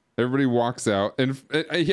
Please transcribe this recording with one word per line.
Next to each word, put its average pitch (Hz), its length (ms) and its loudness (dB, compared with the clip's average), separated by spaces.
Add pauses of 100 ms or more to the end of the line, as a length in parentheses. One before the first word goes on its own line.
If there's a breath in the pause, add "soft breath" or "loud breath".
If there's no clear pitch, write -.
(180)
everybody 127 280 0
walks 120 420 0
out, 101 320 2
and 131 120 0
f-, 135 120 -10 (100)
I, 160 120 -2 (280)